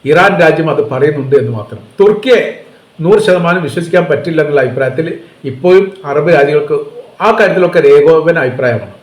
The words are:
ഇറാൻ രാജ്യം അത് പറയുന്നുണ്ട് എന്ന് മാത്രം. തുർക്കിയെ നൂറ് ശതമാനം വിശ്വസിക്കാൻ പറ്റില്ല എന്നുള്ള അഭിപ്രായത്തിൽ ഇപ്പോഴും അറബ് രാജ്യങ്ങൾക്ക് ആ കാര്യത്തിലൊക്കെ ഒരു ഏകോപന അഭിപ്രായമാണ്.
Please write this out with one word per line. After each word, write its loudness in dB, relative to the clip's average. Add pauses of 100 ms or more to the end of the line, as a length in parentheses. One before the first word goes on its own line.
ഇറാൻ 2
രാജ്യം 2
അത് -2
പറയുന്നുണ്ട് -2
എന്ന് 0
മാത്രം. -12 (200)
തുർക്കിയെ 0 (420)
നൂറ് 2
ശതമാനം 0
വിശ്വസിക്കാൻ -2
പറ്റില്ല -2
എന്നുള്ള 0
അഭിപ്രായത്തിൽ -4 (240)
ഇപ്പോഴും 0 (120)
അറബ് 0
രാജ്യങ്ങൾക്ക് 0 (240)
ആ 0
കാര്യത്തിലൊക്കെ 0
ഒരു 2
ഏകോപന 4
അഭിപ്രായമാണ്. -4